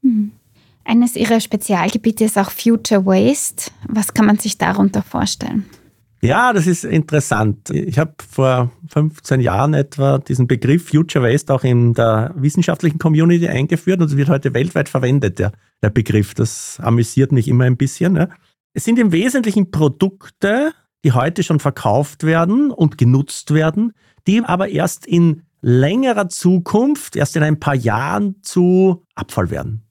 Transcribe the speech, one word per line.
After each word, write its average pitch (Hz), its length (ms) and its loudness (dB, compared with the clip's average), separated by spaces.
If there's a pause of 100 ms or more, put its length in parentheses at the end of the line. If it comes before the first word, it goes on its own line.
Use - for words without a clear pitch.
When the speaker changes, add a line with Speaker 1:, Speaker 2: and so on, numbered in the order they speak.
Speaker 1:
Mhm. 214 300 0 (520)
Eines 240 300 2
Ihrer 226 260 2
Spezialgebiete 214 840 -2
ist 214 140 0
auch 196 120 0
Future 226 540 0
Waste. 196 680 0 (160)
Was 214 280 -2
kann 220 120 4
man 208 120 4
sich - 200 -6
darunter 196 440 0
vorstellen? - 640 -6 (540)
Speaker 2:
Ja, 226 320 2
das 180 140 2
ist 175 180 -2
interessant. 135 880 -2
Ich - 260 -2
hab 160 260 -2
vor 127 500 0 (160)
fünfzehn 151 520 -2
Jahren 120 320 0
etwa 139 460 0
diesen 127 300 -2
Begriff 131 420 0
Future 151 340 0
Waste 139 300 0
auch 135 80 -2
in 120 320 4
der 113 400 0
wissenschaftlichen 160 640 -2
Community 165 480 2
eingeführt 170 540 -2
und 165 100 2
es 139 60 -2
wird 139 120 2
heute 139 240 0
weltweit 151 360 -2
verwendet, 127 500 -2
der, 98 140 -2 (280)
der 104 100 2
Begriff. 104 440 0
Das - 480 -6
amüsiert 117 480 0
mich 123 160 0
immer 127 200 2
ein 127 100 0
bisschen, 170 400 -2
ja. 180 120 0 (460)
Es 151 100 -8
sind 233 140 2
im 220 140 2
Wesentlichen 214 580 0
Produkte, 196 1040 -2 (320)
die 139 80 2
heute 147 320 0
schon 156 160 -2
verkauft 139 640 -2
werden 180 480 0
und - 260 0
genutzt 135 560 0
werden, 160 380 0 (340)
die 220 180 2
aber 185 240 -2
erst - 380 -4
in 170 360 2 (180)
längerer 196 680 2
Zukunft, 196 840 0
erst - 220 -2
in 151 80 2
ein 156 160 0
paar 143 160 -2
Jahren 131 680 -2
zu 185 600 2 (100)
Abfall - 360 -4
werden. 107 400 -8